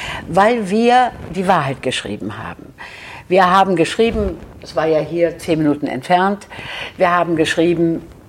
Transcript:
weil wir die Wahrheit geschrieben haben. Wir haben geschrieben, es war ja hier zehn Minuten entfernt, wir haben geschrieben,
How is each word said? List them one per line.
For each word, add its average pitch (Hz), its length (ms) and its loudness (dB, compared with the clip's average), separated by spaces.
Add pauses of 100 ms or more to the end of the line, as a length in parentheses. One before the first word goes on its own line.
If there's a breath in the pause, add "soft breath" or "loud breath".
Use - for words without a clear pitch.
(280 loud breath)
weil 202 420 2
wir 233 420 4 (220)
die 180 140 -4
Wahrheit 139 340 0
geschrieben 104 560 -6
haben. - 360 -14 (560 loud breath)
Wir 180 200 6
haben 190 280 4
geschrieben, 202 600 0 (240)
es - 140 -12
war 156 100 0
ja 160 140 2
hier 165 380 0
zehn 160 220 -2
Minuten 147 280 0
entfernt, 185 580 0 (520 loud breath)
wir 180 120 4
haben 170 280 0
geschrieben, 165 680 2 (240)